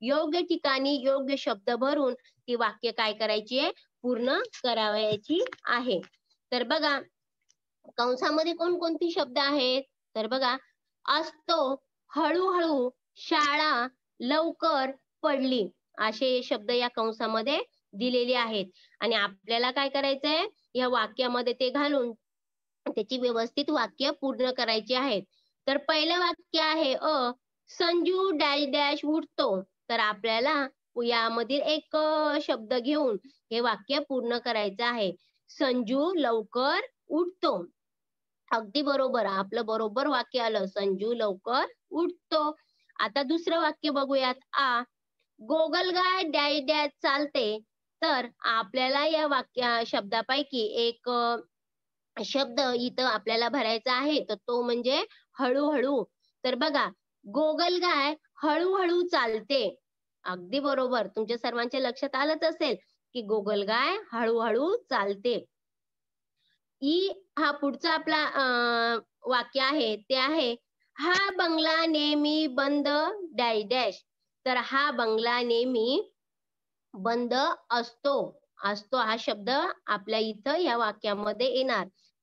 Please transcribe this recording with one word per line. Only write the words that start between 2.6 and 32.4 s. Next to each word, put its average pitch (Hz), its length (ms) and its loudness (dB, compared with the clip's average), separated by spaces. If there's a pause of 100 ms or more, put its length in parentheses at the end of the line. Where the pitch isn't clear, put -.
काय 220 220 0
करायची 214 460 -2
आहे, 320 120 0 (300)
पूर्ण 247 380 0 (240)
करावयाची 214 800 0 (200)
आहे. 240 380 0 (500)
तर 247 120 0
बघा, 294 360 0 (1000)
कंसामध्ये 302 560 0
कोणकोणती 339 580 0
शब्द 285 260 -2
आहेत, 277 460 2 (320)
तर 220 120 -2
बघा, 254 300 -2 (480)
असतो, 302 800 -2 (260)
हळूहळू, 330 800 0 (260)
शाळा, 294 720 0 (320)
लवकर, 285 720 0 (300)
पडली, 262 480 0 (280)
असे 247 460 0
शब्द 233 280 -4
या 240 160 2
कंसामध्ये 226 760 -2 (320)
दिलेले 247 400 0
आहेत. 220 320 0 (340)
आणि 226 160 0
आपल्याला 220 560 0
काय 277 180 -2
करायचंय, 277 580 0 (260)
या 254 140 0
वाक्यामध्ये 247 680 0
ते 247 160 0
घालून 277 420 0 (760)
त्याची 220 300 -2
व्यवस्थित 240 520 -2
वाक्य 254 420 0
पूर्ण 254 400 -2
करायची 226 420 -2
आहेत. 254 300 0 (440)
तर 277 100 2
पहिलं 320 420 0
वाक्य 349 420 -2
आहे 311 320 2
अ, 262 380 0 (360)
संजू 359 640 0
डॅश 294 400 0
डॅश 294 340 0
उठतो. 294 560 0
तर - 380 -6
आपल्याला 226 680 0 (380)
यामधील 233 560 0
एक, 302 340 -2
अ, 302 460 2